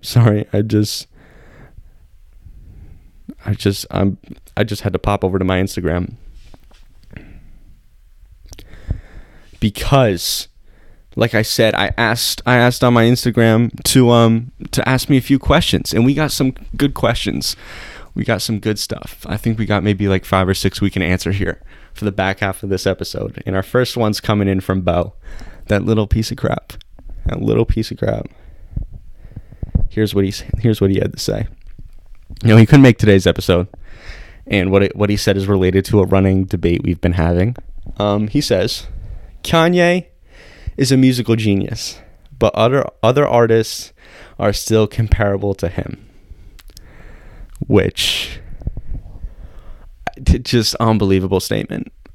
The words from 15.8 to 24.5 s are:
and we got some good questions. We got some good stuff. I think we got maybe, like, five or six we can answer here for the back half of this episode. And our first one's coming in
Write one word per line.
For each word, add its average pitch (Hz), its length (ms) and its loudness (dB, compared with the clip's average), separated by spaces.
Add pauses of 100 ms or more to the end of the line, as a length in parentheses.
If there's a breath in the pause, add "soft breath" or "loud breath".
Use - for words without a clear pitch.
and 113 100 4
we 139 80 4
got 147 200 -2
some 131 200 0 (240)
good 139 160 0
questions. - 640 -2 (580 loud breath)
We - 100 -4
got 110 180 -2
some 110 160 -2
good 107 200 -2
stuff. - 480 -10
I 104 120 -4
think 113 200 -2
we 110 60 -2
got 98 180 0
maybe, 101 240 0
like, 95 200 0
five 95 200 2
or 95 60 2
six - 300 -2
we 98 80 2
can 95 100 -4
answer 90 320 0
here 92 300 -4 (320 soft breath)
for - 100 -8
the 101 80 -2
back 95 280 -2
half 98 220 -4
of 101 60 -8
this 95 180 -2
episode. - 600 -6
And 95 100 -2
our 95 60 0
first - 340 -2
one's 107 240 0
coming 104 280 0
in 95 120 0